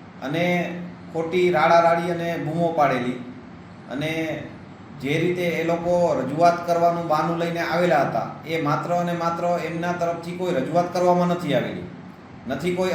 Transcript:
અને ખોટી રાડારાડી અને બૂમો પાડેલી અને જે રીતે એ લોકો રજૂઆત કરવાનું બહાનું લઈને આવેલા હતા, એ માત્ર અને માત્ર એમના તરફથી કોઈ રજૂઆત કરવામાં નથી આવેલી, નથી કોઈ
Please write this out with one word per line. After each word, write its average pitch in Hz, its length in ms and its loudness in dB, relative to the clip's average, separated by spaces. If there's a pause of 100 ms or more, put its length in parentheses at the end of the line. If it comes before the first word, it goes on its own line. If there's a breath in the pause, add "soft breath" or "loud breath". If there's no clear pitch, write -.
(220)
અને 160 220 -2 (680)
ખોટી 165 380 0
રાડારાડી 170 680 4
અને 170 120 -4 (100)
બૂમો 160 340 0
પાડેલી 131 440 2 (760)
અને 147 220 -4 (840)
જે 131 220 -2
રીતે 175 280 0
એ 160 180 -2
લોકો 175 300 0 (200)
રજૂઆત 151 520 4
કરવાનું 170 420 2
બહાનું 165 300 2
લઈને 170 220 -2
આવેલા 165 440 4
હતા, 120 240 -2 (180)
એ 160 160 -2
માત્ર 156 300 0
અને 175 200 0
માત્ર 170 320 -2 (200)
એમના 170 280 -4
તરફથી 170 440 -4
કોઈ 180 180 -2
રજૂઆત 143 380 0
કરવામાં 180 360 4
નથી 156 260 0
આવેલી, 101 300 -2 (640)
નથી 147 260 -2
કોઈ 185 200 0